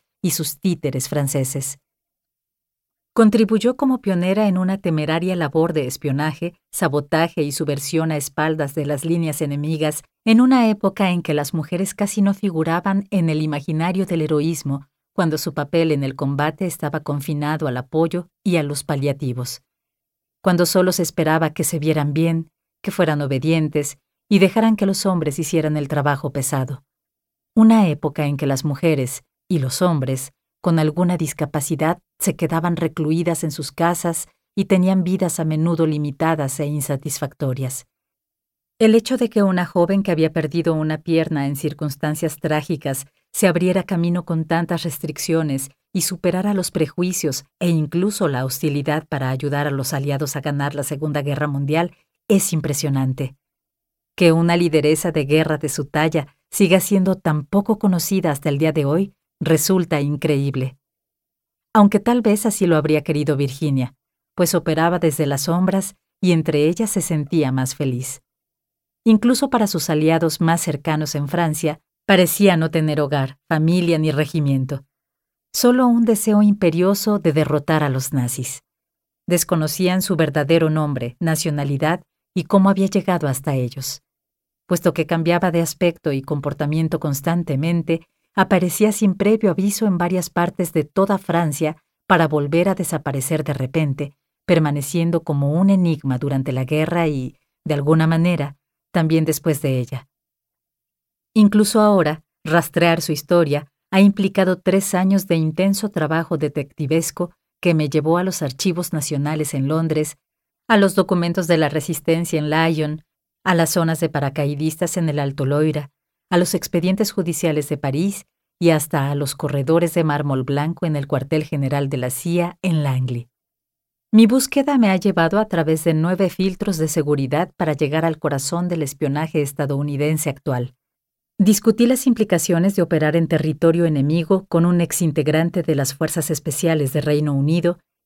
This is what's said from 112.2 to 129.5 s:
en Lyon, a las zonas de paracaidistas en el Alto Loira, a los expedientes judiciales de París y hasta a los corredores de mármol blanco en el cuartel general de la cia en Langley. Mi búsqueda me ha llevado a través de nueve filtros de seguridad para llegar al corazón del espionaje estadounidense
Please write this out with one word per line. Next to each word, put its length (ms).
en 100
Lyon, 560
a 140
las 140
zonas 280
de 100
paracaidistas 880
en 120
el 100
Alto 280
Loira, 440
a 80
los 160
expedientes 560
judiciales 580
de 80
París 500
y 100
hasta 400
a 60
los 180
corredores 600
de 100
mármol 400
blanco 420
en 80
el 140
cuartel 340
general 460
de 80
la 140
cia 520
en 220
Langley. 440
Mi 140
búsqueda 520
me 120
ha 60
llevado 440
a 60
través 360
de 120
nueve 360
filtros 480
de 80
seguridad 680
para 160
llegar 320
al 140
corazón 500
del 140
espionaje 600
estadounidense 880